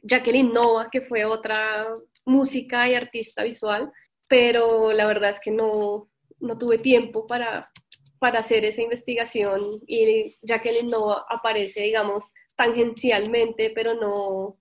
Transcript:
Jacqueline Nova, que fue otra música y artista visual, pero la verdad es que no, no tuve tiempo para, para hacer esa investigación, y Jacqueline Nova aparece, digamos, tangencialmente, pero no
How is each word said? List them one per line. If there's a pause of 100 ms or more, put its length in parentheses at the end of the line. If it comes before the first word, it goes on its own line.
Jacqueline
Nova,
que
fue
otra (360)
música
y
artista
visual, (360)
pero
la
verdad
es
que
no, (320)
no
tuve
tiempo
para, (540)
para
hacer
esa
investigación, (280)
y
Jacqueline
Nova
aparece,
digamos, (300)
tangencialmente,
pero
no